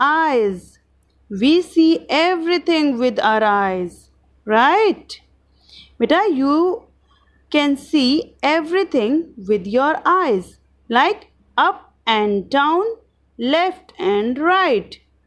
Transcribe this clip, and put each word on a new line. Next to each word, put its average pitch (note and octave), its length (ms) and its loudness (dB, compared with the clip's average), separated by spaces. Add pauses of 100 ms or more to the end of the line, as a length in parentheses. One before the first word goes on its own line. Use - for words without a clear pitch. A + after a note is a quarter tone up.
eyes. C4 800 -2 (500)
We C#4 340 2
see D#4+ 460 2
everything E4 920 0
with A#3+ 220 0
our A3 240 2
eyes, F#3+ 680 -2 (340)
right? D4+ 760 0 (800)
Beta, D#4 240 2 (100)
you D4 520 0 (640)
can C#4+ 260 0
see C#4 640 -2
everything D#4 920 -2
with G3 300 -4
your C4 380 0
eyes, D#4 540 -2 (300)
like D4 420 -2 (260)
up - 380 -2 (120)
and G#3 440 -2
down, D4+ 340 0 (540)
left D#4+ 600 -4
and G#3+ 400 -2
right. E4 600 -2 (280)